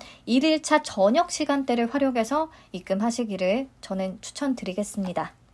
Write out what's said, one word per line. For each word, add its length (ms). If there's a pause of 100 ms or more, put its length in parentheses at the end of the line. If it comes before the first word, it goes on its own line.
(260)
일 180
일 180
차 200
저녁 480
시간대를 640
활용해서 580 (200)
입금하시기를 960 (120)
저는 400
추천드리겠습니다. 1120 (220)